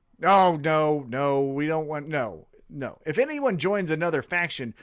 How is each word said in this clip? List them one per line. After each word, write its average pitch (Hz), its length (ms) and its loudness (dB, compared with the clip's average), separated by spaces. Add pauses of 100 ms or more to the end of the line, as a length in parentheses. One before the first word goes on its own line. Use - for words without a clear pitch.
(240)
Oh, 180 400 6
no, 151 460 2
no, 139 320 0
we 139 260 -2
don't 160 200 -2
want, 147 200 -8
no, 113 380 -4 (240)
no. 139 380 -10
If 151 100 -2
anyone 277 400 0
joins 185 320 -2
another 156 320 0
faction, 165 600 -4